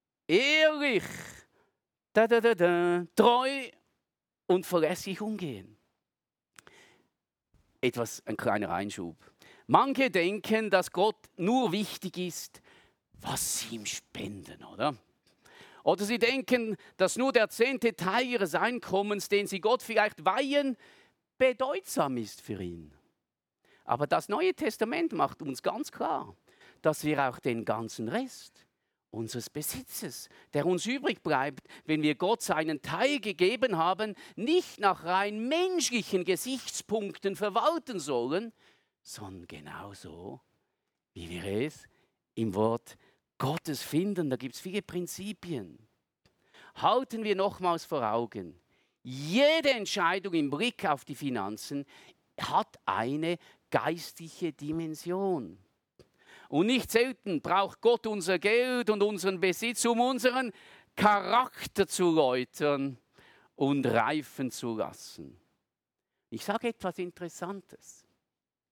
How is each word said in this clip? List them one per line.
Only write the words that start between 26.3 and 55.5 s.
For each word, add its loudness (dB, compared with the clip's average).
dass 0
wir 2
auch -6
den -2
ganzen -4
Rest -8
unseres -8
Besitzes, -10
der 0
uns 0
übrig -2
bleibt, -2
wenn 0
wir 2
Gott 0
seinen 0
Teil 0
gegeben 2
haben, 0
nicht 0
nach 2
rein 0
menschlichen 0
Gesichtspunkten -4
verwalten 0
sollen, -2
sondern -14
genauso, -14
wie -12
wir -8
es -4
im -2
Wort 0
Gottes -4
finden. 0
Da 0
gibt's -10
viele -4
Prinzipien. -8
Halten 0
wir 2
nochmals 0
vor -2
Augen, -4
jede 2
Entscheidung -2
im 2
Blick -2
auf 0
die -12
Finanzen -4
hat -2
eine -2
geistliche -4
Dimension. -4